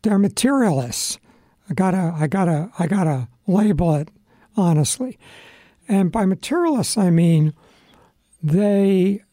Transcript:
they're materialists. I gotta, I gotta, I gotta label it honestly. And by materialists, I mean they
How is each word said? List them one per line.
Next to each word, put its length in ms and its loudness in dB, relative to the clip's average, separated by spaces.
they're 160 2
materialists. 1000 -2
I 60 -6
gotta, 440 -2
I 80 -2
gotta, 520 -2
I 80 -2
gotta 420 -2
label 480 2
it 140 -4
honestly. 640 0
And 240 0
by 140 0
materialists, 720 -2
I 140 2
mean 420 2
they 800 0